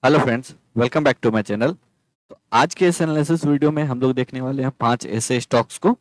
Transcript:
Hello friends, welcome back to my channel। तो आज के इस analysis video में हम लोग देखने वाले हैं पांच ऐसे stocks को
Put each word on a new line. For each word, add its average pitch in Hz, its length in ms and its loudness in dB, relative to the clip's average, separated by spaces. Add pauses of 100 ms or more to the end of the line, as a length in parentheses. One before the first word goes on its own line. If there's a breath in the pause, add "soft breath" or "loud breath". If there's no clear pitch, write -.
Hello 147 160 6
friends, 123 280 -2 (280)
welcome 123 300 0
back 131 160 2
to 120 100 2
my 110 100 0
channel। 110 320 -2 (560)
तो - 80 -20 (160)
आज 135 220 2
के 180 120 2
इस 175 140 0
analysis 156 440 0
video 147 260 2
में 151 120 -2
हम 131 180 -4
लोग 131 120 2
देखने 127 280 -6
वाले 135 220 -4
हैं 131 160 -2
पांच 120 280 -2
ऐसे 113 320 -2
stocks - 380 -2
को 202 240 2